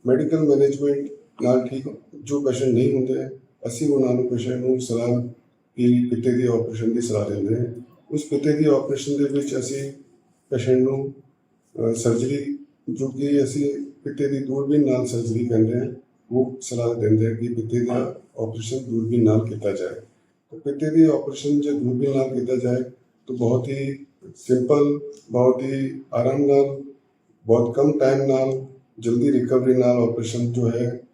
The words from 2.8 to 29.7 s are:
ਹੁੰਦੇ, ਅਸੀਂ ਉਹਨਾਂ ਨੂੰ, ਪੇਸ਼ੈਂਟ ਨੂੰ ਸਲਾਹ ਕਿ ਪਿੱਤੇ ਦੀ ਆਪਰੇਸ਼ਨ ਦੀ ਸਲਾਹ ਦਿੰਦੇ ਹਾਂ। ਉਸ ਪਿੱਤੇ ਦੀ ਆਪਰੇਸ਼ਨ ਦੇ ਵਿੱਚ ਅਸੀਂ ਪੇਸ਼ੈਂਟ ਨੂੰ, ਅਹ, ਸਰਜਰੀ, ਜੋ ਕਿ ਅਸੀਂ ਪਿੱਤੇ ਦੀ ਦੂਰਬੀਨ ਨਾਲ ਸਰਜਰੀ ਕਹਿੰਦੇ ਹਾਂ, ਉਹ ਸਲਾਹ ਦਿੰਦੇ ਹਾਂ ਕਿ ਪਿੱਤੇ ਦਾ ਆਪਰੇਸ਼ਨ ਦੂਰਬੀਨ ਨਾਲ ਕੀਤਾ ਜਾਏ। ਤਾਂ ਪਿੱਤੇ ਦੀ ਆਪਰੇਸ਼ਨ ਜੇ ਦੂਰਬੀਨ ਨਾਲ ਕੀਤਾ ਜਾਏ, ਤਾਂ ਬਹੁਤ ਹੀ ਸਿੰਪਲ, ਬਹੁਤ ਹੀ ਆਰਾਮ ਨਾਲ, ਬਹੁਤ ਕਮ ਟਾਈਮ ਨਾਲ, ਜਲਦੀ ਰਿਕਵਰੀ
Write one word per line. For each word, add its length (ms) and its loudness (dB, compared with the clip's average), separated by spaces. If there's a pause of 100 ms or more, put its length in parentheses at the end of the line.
ਹੁੰਦੇ, 180 0 (520)
ਅਸੀਂ 220 -4
ਉਹਨਾਂ 260 2
ਨੂੰ, 140 0
ਪੇਸ਼ੈਂਟ 360 -4
ਨੂੰ 160 0
ਸਲਾਹ 480 -2 (480)
ਕਿ 340 4
ਪਿੱਤੇ 220 0
ਦੀ 140 2
ਆਪਰੇਸ਼ਨ 460 0
ਦੀ 80 0
ਸਲਾਹ 300 -2
ਦਿੰਦੇ 260 -2
ਹਾਂ। 100 -2 (440)
ਉਸ 140 -4
ਪਿੱਤੇ 280 0
ਦੀ 120 2
ਆਪਰੇਸ਼ਨ 520 0
ਦੇ 80 2
ਵਿੱਚ 340 -2
ਅਸੀਂ 340 -6 (580)
ਪੇਸ਼ੈਂਟ 280 2
ਨੂੰ, 360 0
ਅਹ, 800 -8
ਸਰਜਰੀ, 640 -2 (320)
ਜੋ 180 -4
ਕਿ 360 0
ਅਸੀਂ 300 -2 (300)
ਪਿੱਤੇ 240 -4
ਦੀ 100 -2
ਦੂਰਬੀਨ 480 0
ਨਾਲ 200 0
ਸਰਜਰੀ 400 -2
ਕਹਿੰਦੇ 340 2
ਹਾਂ, 120 -6 (400)
ਉਹ 280 0
ਸਲਾਹ 340 -2
ਦਿੰਦੇ 320 2
ਹਾਂ 80 -2
ਕਿ 140 -6
ਪਿੱਤੇ 360 -2
ਦਾ 360 -4 (180)
ਆਪਰੇਸ਼ਨ 400 -6
ਦੂਰਬੀਨ 460 0
ਨਾਲ 240 4
ਕੀਤਾ 220 -4
ਜਾਏ। 240 -6 (560)
ਤਾਂ 80 -18
ਪਿੱਤੇ 320 -4
ਦੀ 140 8
ਆਪਰੇਸ਼ਨ 560 2
ਜੇ 100 -2
ਦੂਰਬੀਨ 460 0
ਨਾਲ 240 0
ਕੀਤਾ 160 -2
ਜਾਏ, 260 0 (440)
ਤਾਂ 100 -8
ਬਹੁਤ 320 0
ਹੀ 360 -6 (320)
ਸਿੰਪਲ, 640 2 (300)
ਬਹੁਤ 320 4
ਹੀ 380 -6 (140)
ਆਰਾਮ 320 0
ਨਾਲ, 360 4 (640)
ਬਹੁਤ 280 4
ਕਮ 240 2
ਟਾਈਮ 240 4
ਨਾਲ, 440 0 (320)
ਜਲਦੀ 340 2
ਰਿਕਵਰੀ 420 2